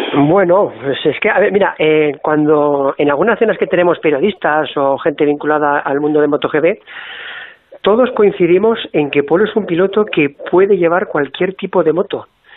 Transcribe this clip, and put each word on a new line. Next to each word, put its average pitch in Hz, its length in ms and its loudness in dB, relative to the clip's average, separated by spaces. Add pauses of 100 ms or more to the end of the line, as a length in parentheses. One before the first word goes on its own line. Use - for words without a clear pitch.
(120)
Bueno, 175 600 2 (100)
pues 131 220 -4
es 143 160 0
que, 208 100 0
a 226 80 0
ver, 190 140 2
mira, 190 260 0
eh, 156 320 2 (100)
cuando 147 800 2
en 147 120 2
algunas 185 280 0
cenas 214 180 0
que 175 120 -2
tenemos 175 320 2
periodistas 151 760 0
o 139 220 0
gente 151 260 -2
vinculada 147 540 0
al 143 220 -2
mundo 151 200 0
de 151 60 4
Moto 147 220 -2
G 151 120 -2
P, 175 200 0 (1000)
todos 233 360 2
coincidimos 196 600 2 (160)
en 147 180 -2
que 143 120 0
Paul 180 260 0
es - 60 -6
un 202 120 -2
piloto 190 380 0
que 160 240 0 (220)
puede 196 260 4
llevar 175 300 0
cualquier 165 480 -4
tipo 185 300 -2
de 156 80 2
moto. 160 340 -4 (300)